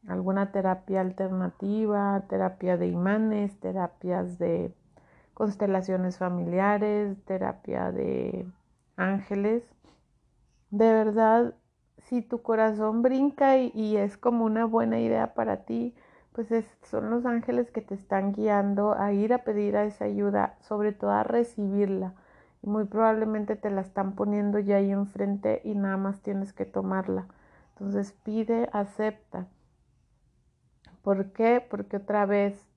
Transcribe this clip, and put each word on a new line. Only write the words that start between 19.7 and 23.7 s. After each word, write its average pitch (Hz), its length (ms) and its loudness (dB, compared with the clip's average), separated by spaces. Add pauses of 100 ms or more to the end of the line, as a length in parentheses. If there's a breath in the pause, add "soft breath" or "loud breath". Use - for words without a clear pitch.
a 208 80 2
esa 208 200 -6
ayuda, 202 560 0
sobre 208 300 -2
todo 208 200 -2
a 208 120 2
recibirla. 202 920 0 (480 soft breath)
Y - 60 -8
muy 214 180 0
probablemente 214 680 0
te 208 140 -4
la 196 120 0